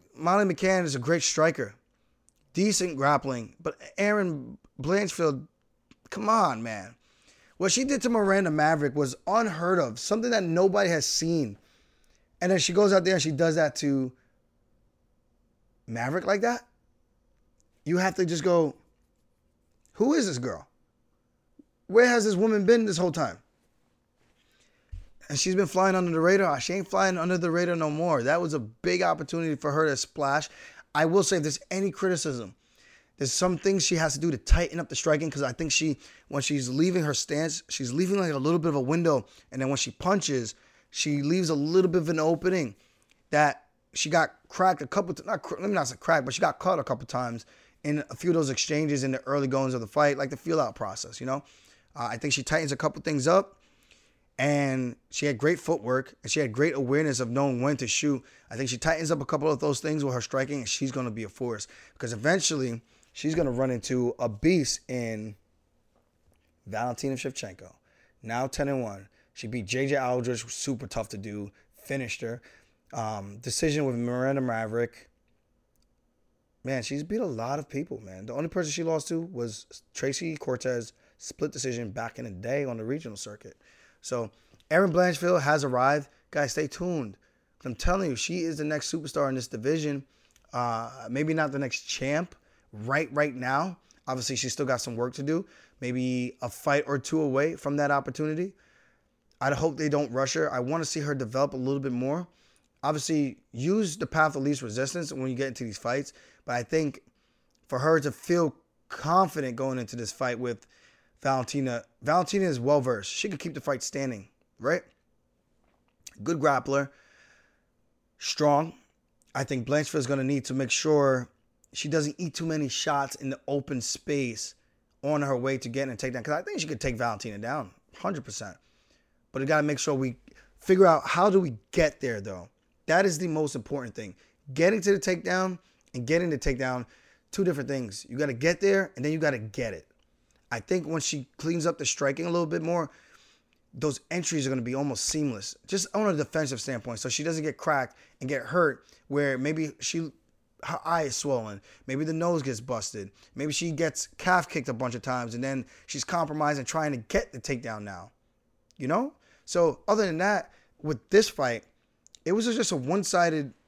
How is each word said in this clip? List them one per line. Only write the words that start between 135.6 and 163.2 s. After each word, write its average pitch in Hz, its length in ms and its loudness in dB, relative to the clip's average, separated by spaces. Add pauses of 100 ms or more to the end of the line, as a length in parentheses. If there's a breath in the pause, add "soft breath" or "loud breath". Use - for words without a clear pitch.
and 123 140 -6
getting 165 240 2
the 147 80 -2
takedown, 127 480 -2 (460 soft breath)
two 196 100 -2
different 143 260 0
things. 127 400 -6
You 120 80 -10
gotta 139 180 -2
get 160 260 0
there, 196 340 2
and 127 100 -6
then 151 80 0
you 160 60 -2
gotta 147 200 0
get 110 360 -6
it. 78 160 -16 (580)
I 113 120 -4
think 185 260 -2
when 160 140 -2
she 139 280 -4 (100)
cleans 165 280 -2
up 170 100 0
the 151 80 -8
striking 139 400 0
a 175 60 -2
little 170 160 2
bit 165 160 -2
more, 165 260 0 (840 soft breath)
those 131 260 -2 (120)
entries 160 340 -2
are - 20 0
gonna 131 140 0
be 123 140 -4
almost 139 300 -2
seamless, 135 500 -2 (100)
just 190 260 -2
on 214 140 0
a 190 80 2
defensive 147 460 -2
standpoint, 120 400 -8
so - 80 -6
she 147 160 -2
doesn't 160 180 -2
get 151 140 -4
cracked 139 400 -2 (240 soft breath)
and 131 80 -6
get 135 140 -2
hurt, 147 440 2 (220 soft breath)
where 139 280 2
maybe 151 440 -2
she 165 320 -4 (520)
her 165 200 -6
eye 165 180 2
is 135 140 -4
swollen. 110 440 -2 (260 soft breath)
Maybe 139 180 -4
the 160 80 -2
nose 165 300 0
gets 127 180 -4
busted. 113 500 -8 (240 soft breath)
Maybe 147 180 -4
she 165 180 -2
gets 156 380 -2 (100)
calf 180 300 2
kicked 143 200 -4
a 131 60 -4
bunch 120 200 -4
of 117 80 -8
times, 123 320 -4
and 120 100 -4
then 135 220 -4 (200 loud breath)
she's - 180 -6
compromised 156 540 0
and 127 80 -6
trying 151 260 -2
to 127 60 -4
get - 340 -2
the 127 80 -12
takedown 117 420 -6
now. 98 280 -14 (640)
You 131 120 -6
know? 233 240 0 (320 soft breath)
So, 170 420 2
other 208 200 4
than 165 120 -2
that, 190 340 0 (300 soft breath)
with 151 280 -6
this 214 180 8
fight, 123 360 -2 (600)
it 165 80 0
was 220 140 2
just 233 260 0
a 175 40 0
one-sided 160 800 0 (140)